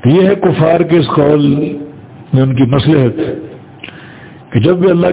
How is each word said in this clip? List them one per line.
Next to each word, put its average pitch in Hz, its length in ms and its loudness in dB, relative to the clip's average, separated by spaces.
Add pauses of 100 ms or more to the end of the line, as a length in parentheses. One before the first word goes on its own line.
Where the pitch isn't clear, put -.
تو 120 60 2
یہ 185 180 4
ہے 196 80 2
کفار 165 440 0
کے 170 180 0
اس 139 100 0
قول 147 480 2 (760)
میں 131 80 2
ان 131 140 0
کی 135 80 2
مصلحت 135 560 0 (1300)
کہ 113 60 2
جب 170 180 2
بھی 180 140 2
اللہ 175 220 2